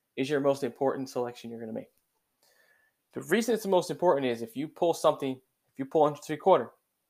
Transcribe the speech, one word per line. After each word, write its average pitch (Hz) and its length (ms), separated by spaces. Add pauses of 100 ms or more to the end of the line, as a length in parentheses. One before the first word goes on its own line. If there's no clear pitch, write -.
(160)
is 131 140
your 147 100
most 139 220
important 131 460
selection 120 420
you're 117 80
gonna 113 140
make. 110 180 (1200)
The 127 80
reason 220 320
it's 214 100
the 196 60
most 180 200
important 143 360
is 117 160
if 113 140
you 147 120
pull 165 240
something, 151 400
if - 460
you 135 80
pull 147 200
inch 147 180
three 156 120
quarter 147 340 (400)